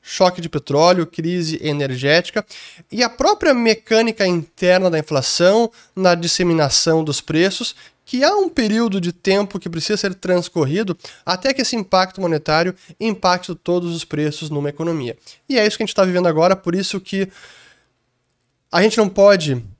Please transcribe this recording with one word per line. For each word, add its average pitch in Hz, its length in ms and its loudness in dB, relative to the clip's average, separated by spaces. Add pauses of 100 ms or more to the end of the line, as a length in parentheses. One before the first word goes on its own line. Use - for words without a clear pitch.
choque 180 400 0
de 165 80 -8
petróleo, 160 600 2
crise 165 520 -6
energética 143 880 -2 (460)
e 226 100 -2
a 233 60 0
própria 330 440 0
mecânica 226 720 0
interna 180 640 0
da 160 120 0
inflação 180 720 2 (240)
na 185 180 4
disseminação 165 880 0
dos 151 180 -4
preços, 185 540 -2 (300)
que 247 200 -2
há 359 100 4
um 392 140 0
período 220 520 0
de 175 120 -2
tempo 196 460 -2
que 175 120 -10
precisa 165 260 -4
ser 196 180 -4
transcorrido 180 840 -2 (280)
até 185 300 -2
que 269 80 -4
esse 240 140 -4
impacto 190 440 -2
monetário 165 540 0 (240)
impacte 185 560 -2
todos 175 400 -4
os 160 100 -8
preços 151 460 -6
numa 147 180 -4
economia. 147 480 -6 (320)
E 269 100 0
é 208 80 4
isso 214 100 -2
que - 60 -4
a 214 40 -4
gente - 80 -8
tá 196 100 4
vivendo 180 220 2
agora, 170 300 2
por 175 180 -4
isso 190 260 -4
que 190 280 -4 (1400)
a 175 120 2
gente 220 160 2
não 214 100 4
pode 180 560 4 (160)